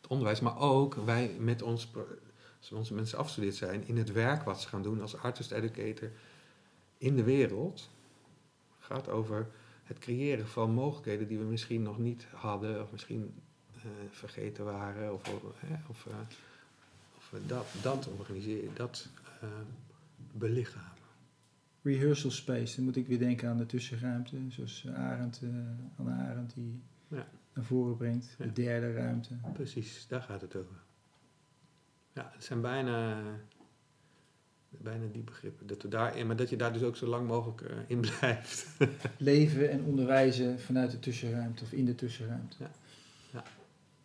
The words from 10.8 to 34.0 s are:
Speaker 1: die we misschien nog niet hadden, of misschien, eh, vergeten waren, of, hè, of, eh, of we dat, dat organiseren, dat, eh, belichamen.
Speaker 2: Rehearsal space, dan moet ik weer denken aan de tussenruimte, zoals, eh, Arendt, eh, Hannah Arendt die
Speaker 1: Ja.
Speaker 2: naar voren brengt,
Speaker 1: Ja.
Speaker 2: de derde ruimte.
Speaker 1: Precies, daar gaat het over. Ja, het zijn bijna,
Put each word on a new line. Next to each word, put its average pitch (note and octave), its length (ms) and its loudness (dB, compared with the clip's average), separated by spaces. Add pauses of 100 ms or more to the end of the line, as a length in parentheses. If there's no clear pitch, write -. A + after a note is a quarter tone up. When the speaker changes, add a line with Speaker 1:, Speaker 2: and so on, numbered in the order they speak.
Speaker 1:
die A2 100 -2
we G#2+ 60 -2
misschien A2+ 380 -2
nog G#2+ 160 -4
niet A#2 360 -2
hadden, G#2+ 480 -4
of G2+ 100 -10
misschien, G#2+ 420 -6 (420)
eh, A2+ 60 -20 (280)
vergeten G#2 540 -8
waren, G2+ 500 -4
of, F#2+ 80 -8 (340)
hè, - 180 -8 (140)
of, - 180 -14
eh, G#2+ 80 -10 (1040)
of - 140 -20
we G2+ 160 -8
dat, A#2+ 200 -4 (160)
dat C3 260 0 (100)
organiseren, G#2 560 -6
dat, - 340 -6 (320)
eh, G#2+ 80 -8 (840)
belichamen. A2+ 580 0 (920)
Speaker 2:
Rehearsal C#3+ 480 4
space, A#2+ 460 -2
dan B2+ 80 0
moet B2+ 120 2
ik B2+ 100 0
weer B2 120 4
denken A#2+ 300 4
aan A#2 80 2
de A#2 100 2
tussenruimte, B2 680 -2 (120)
zoals, B2 380 -8
eh, B2+ 80 -6
Arendt, B2 480 -2
eh, B2 60 -4 (480)
Hannah B2+ 320 -2
Arendt A#2+ 260 -6
die A#2+ 260 -6 (280)
Speaker 1:
Ja. - 180 -6 (260)
Speaker 2:
naar B2+ 120 -4
voren B2 320 2
brengt, A#2+ 420 -2
Speaker 1:
Ja. B2 60 -6
Speaker 2:
de A#2 80 -2
derde A#2+ 400 0
ruimte. A#2+ 420 -2 (180)
Speaker 1:
Precies, - 560 -6
daar B2+ 140 -2
gaat G2 180 -8
het F#2+ 160 -10
over. F#2 200 -8 (1400)
Ja, B2 220 -10
het - 100 -18
zijn A#2+ 160 -2
bijna, A#2 600 0 (1500)